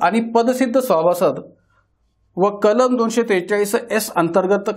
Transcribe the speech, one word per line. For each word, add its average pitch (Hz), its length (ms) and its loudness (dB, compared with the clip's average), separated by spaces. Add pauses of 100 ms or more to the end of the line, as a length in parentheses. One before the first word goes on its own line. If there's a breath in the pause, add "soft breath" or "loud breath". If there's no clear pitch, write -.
आणि 190 200 2 (140)
पदसिद्ध 247 440 2
सभासद 175 600 0 (1000)
व 190 120 2
कलम 214 460 2
दोनशे 226 260 0
त्रेचाळीस 202 540 -2 (160)
एस 220 220 -4
अंतर्गत 190 640 0